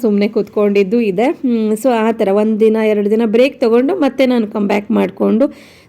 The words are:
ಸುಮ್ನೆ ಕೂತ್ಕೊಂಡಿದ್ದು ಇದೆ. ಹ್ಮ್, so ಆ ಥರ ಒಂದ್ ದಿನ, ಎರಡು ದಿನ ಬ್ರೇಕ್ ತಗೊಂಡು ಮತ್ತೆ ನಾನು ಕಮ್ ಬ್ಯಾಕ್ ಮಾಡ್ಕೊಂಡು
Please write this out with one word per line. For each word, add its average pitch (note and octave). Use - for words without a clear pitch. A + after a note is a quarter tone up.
ಸುಮ್ನೆ G3+
ಕೂತ್ಕೊಂಡಿದ್ದು G3+
ಇದೆ. G#3
ಹ್ಮ್, A#3+
so G#3+
ಆ A3+
ಥರ A3+
ಒಂದ್ G#3+
ದಿನ, A3
ಎರಡು G#3+
ದಿನ A3
ಬ್ರೇಕ್ A#3+
ತಗೊಂಡು B3
ಮತ್ತೆ C4+
ನಾನು A#3+
ಕಮ್ G#3
ಬ್ಯಾಕ್ G3+
ಮಾಡ್ಕೊಂಡು G#3